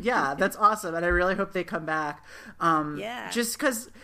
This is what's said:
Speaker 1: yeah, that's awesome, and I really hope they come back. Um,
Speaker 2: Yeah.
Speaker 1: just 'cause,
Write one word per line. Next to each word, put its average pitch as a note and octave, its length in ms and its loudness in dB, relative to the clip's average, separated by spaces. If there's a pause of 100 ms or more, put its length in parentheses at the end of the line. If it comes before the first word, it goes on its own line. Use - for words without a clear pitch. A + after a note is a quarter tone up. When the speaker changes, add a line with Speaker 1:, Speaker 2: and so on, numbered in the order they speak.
Speaker 1:
yeah, E3+ 340 2
that's F#3+ 220 0
awesome, G3+ 380 2
and E3+ 100 0
I F3 40 4
really F3+ 260 4
hope F#3+ 180 -2
they F3+ 120 0
come D#3+ 220 -6
back. D#3 380 -2 (360)
Um, D#3 380 2
Speaker 2:
Yeah. A#3 320 -8
Speaker 1:
just A3+ 280 -2
'cause, B3+ 320 -2 (140)